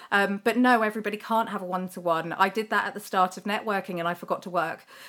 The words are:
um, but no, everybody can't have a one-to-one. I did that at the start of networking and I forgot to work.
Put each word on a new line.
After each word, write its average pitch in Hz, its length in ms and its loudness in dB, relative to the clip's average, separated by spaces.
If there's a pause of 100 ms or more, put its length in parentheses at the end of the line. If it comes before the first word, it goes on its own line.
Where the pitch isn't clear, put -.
(120)
um, 202 320 2
but 226 120 2
no, 247 280 6
everybody 214 340 -2
can't 220 320 0
have 190 140 -6
a - 20 -8
one-to-one. 175 680 -2
I 190 160 4
did 214 200 -4
that 208 160 2
at 202 80 -6
the 208 60 -10
start 185 380 2
of 190 80 -10
networking 202 520 -2
and 170 100 -2
I 175 60 0
forgot - 300 -6
to 185 80 -10
work. 165 340 -2 (240)